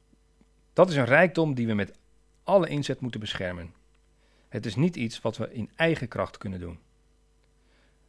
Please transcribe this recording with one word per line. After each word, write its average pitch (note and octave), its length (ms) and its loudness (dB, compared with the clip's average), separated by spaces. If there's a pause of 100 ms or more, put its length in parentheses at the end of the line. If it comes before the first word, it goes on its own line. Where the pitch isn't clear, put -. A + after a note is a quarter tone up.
(720)
Dat F#3 160 6
is D#3+ 60 -2
een C3+ 100 4
rijkdom D3 480 4
die A#2+ 140 -2
we A2 60 0
met G2+ 240 -2 (460)
alle F3+ 240 4
inzet C#3 320 -4
moeten A#2+ 200 -6
beschermen. F2+ 540 -8 (760)
Het A2 160 -6
is G#2 100 -6
niet E3+ 200 0
iets A#2 260 -6
wat A2+ 160 -4
we - 160 -8
in - 220 -10
eigen E3 320 0
kracht - 300 -6
kunnen F#2+ 220 -10
doen. E2+ 200 -12 (1300)